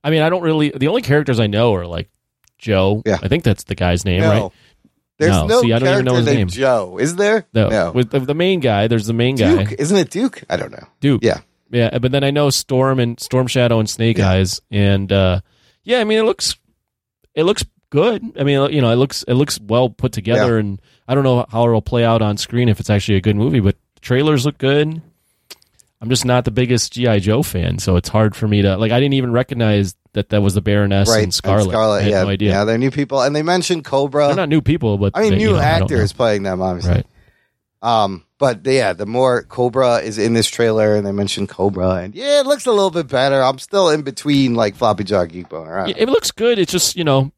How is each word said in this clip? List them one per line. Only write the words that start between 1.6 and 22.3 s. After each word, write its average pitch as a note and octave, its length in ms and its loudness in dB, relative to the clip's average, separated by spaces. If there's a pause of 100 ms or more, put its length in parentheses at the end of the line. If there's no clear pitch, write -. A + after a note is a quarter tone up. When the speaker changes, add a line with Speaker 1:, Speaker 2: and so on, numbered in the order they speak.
Speaker 1:
are, F2 100 -4
like, E2+ 220 -8 (500)
Joe. G2+ 480 0
Speaker 2:
Yeah. G2+ 160 0
Speaker 1:
I G2 60 -6
think D3+ 160 0
that's - 220 0
the G2 100 -6
guy's F2 300 0
name, F#2 160 0
Speaker 2:
No. D#3+ 80 2
Speaker 1:
right? G2+ 220 0 (680)
Speaker 2:
There's D3+ 180 2
Speaker 1:
No. D#2 120 2
Speaker 2:
no A#3+ 140 4
Speaker 1:
See, A2+ 120 2
I A#2 60 2
don't C3 100 2
even - 160 2
know B2+ 80 2
Speaker 2:
character B2 180 2
Speaker 1:
his A#2+ 60 2
Speaker 2:
named - 0 - (140)
Speaker 1:
name. G2 60 -10
Speaker 2:
Joe. A2 440 0
Is D#3+ 160 -2
there? G#3 360 0
Speaker 1:
No. G#2+ 140 2
Speaker 2:
No. F#2 240 0
Speaker 1:
With B2 200 -2
the, C#3 100 -2
the C3 120 -4
main F3 280 0
guy, A2 260 0
there's A2 200 -2
the A#2 60 -4
main B2 220 0
guy. A2 300 2
Speaker 2:
Duke. G#2+ 120 -6
Isn't E3+ 200 0
it F3 120 0
Duke? - 400 -4
I F#2 60 -2
don't - 160 -6
know. - 160 -20 (140)
Speaker 1:
Duke. C#3 200 2
Speaker 2:
Yeah. G#2+ 180 0 (300)
Speaker 1:
Yeah, A#2+ 300 0
but B2 140 -2
then C#3 100 0
I C#3 80 0
know D3 180 2
Storm C3 500 0
and A#2 200 -2
Storm B2+ 280 -2
Shadow A#2+ 320 2
and G#2+ 100 0
Snake A2+ 300 0
Speaker 2:
Yeah. F#2+ 120 2
Speaker 1:
Eyes, F#2 300 0 (100)
and, G2 400 2
uh, F#2+ 300 2 (420)
yeah, A#3+ 160 0
I A3+ 60 0
mean, A3 120 0
it A3 60 2
looks, - 320 -2 (800)
it D3+ 80 0
looks G3+ 200 0 (260)
good. G3+ 340 0 (160)
I C#3+ 40 -2
mean, C#3 280 2
you D3 100 0
know, A#2 100 2
it A#2+ 40 2
looks, C3 320 -2
it B2 60 0
looks C#3 260 0
well A2+ 300 0
put - 240 -4
together, A2 420 0
Speaker 2:
Yeah. A2 60 2
Speaker 1:
and G2+ 200 -6 (280)
I B2+ 40 0
don't C#3 100 2
know B2 260 2
how A#2 180 0
it'll A2+ 140 2
play A#2+ 240 -2
out A2+ 180 2
on G#2 140 0